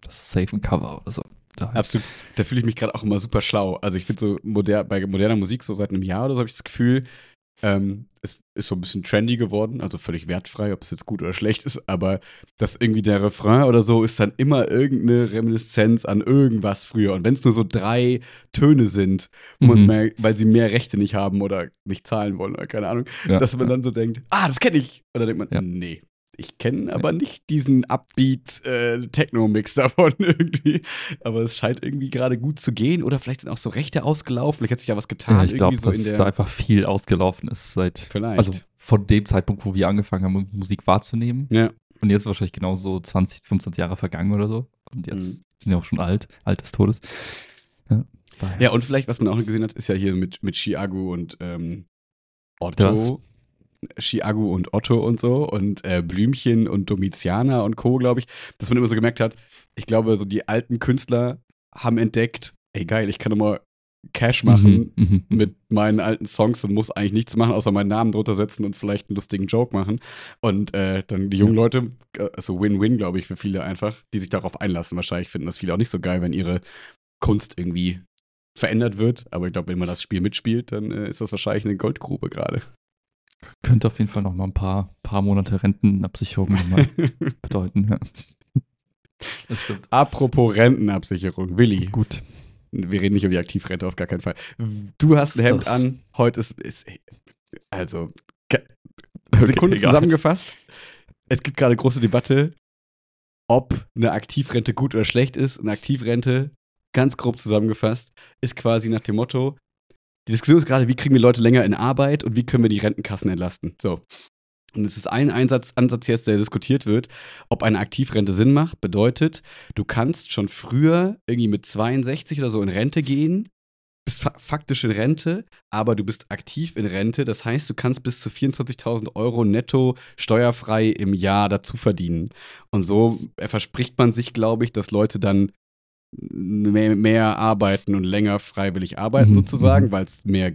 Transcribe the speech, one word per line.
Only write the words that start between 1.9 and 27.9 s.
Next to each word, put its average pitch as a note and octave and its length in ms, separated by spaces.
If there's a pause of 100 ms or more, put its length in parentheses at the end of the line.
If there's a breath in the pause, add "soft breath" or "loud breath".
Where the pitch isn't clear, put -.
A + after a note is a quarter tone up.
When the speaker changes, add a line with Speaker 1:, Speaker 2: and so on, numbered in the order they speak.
Speaker 2:
Da G#2+ 100
fühle B2+ 160
ich A2+ 60
mich A2 100
grad - 180
auch G#2+ 80
immer G2+ 160
super G#2+ 220
schlau. G2 360
Also F#2+ 200
ich F#2 80
find G2+ 160
so G2+ 220
moder-, G#2 420
bei G2 220
moderner G2+ 300
Musik G#2 260
so A2 100
seit G2 180
einem F#2+ 120
Jahr F#2+ 240
oder C#3 80
so B2 60
hab A#2 60
ich A2+ 60
das - 120
Gefühl, B2 400 (580 loud breath)
ähm, G2+ 420 (160)
es - 180 (160)
ist - 140
so G2+ 60
ein F2+ 80
bisschen F2+ 200
trendy A2+ 360
geworden, A2 420
also F3+ 160
völlig E2 320
wertfrei, F#2+ 460
ob - 80
es - 80
jetzt - 160
gut F#2 160
oder F2 100
schlecht G#2+ 320
ist, - 240
aber F#2+ 320 (380 loud breath)
dass - 180
irgendwie A2 240
der G2+ 220
Refrain G#2+ 400
oder A#2 200
so A2+ 220
ist A2+ 160
dann G#2 160
immer C3+ 340
irgendeine A#2+ 600
Reminiszenz A2+ 720
an G2+ 160
irgendwas A2+ 640
früher. G2+ 300
Und F2+ 100
wenn's C3 200
nur A#2+ 100
so A2 120
drei A#2+ 540 (320 loud breath)
Töne C#3+ 360
sind, F#2+ 420 (280 loud breath)
wo B2 100
man's A2 120
Speaker 1:
Mhm. G2+ 60
Speaker 2:
mehr, A2 320
weil A2 180
sie A2 80
mehr A2 260
Rechte A2+ 280
nicht G2+ 160
haben G2 260
oder F#2+ 280 (180)
nicht G2 200
zahlen G#2 300
wollen F#2+ 200
oder - 100
keine G#2 220
Ahnung, A#2+ 180 (200 loud breath)
Speaker 1:
Ja, G2 120
Speaker 2:
dass B2 180
man B2+ 120
Speaker 1:
ja. B2+ 40
Speaker 2:
dann B2+ 100
so B2 80
denkt, A2+ 380
"Ah, G3 200
das C3 120
kenn G3 140
ich." C3 280 (120)
Und A#2+ 60
dann A2+ 80
denkt G2+ 100
man, G#2 120
Speaker 1:
Ja. - 120
Speaker 2:
"Nee, F2 400 (360)
ich - 200
kenn A#2 320
aber - 220
Speaker 1:
Ja. E3 40
Speaker 2:
nicht - 320
diesen C3+ 380
Upbeat, - 800